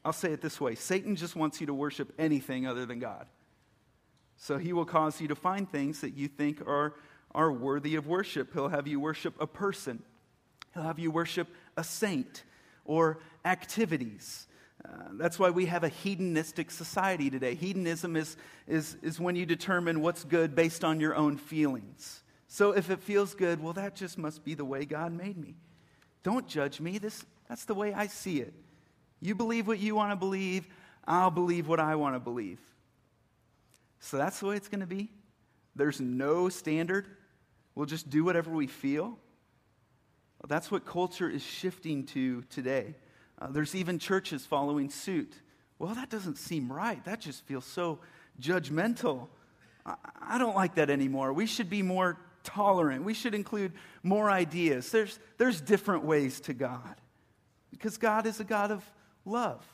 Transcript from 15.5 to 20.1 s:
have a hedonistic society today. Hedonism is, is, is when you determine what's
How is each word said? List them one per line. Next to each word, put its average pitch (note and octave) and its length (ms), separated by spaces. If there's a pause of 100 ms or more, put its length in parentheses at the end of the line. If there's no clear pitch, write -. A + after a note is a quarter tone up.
have E3+ 180
a D#3 60
hedonistic E3+ 800
society F3 580
today. C3 260
Hedonism E3+ 600
is, D#3 220 (280)
is, D#3 360
is D#3+ 180
when F3 160
you F3 100
determine E3 560
what's E3+ 220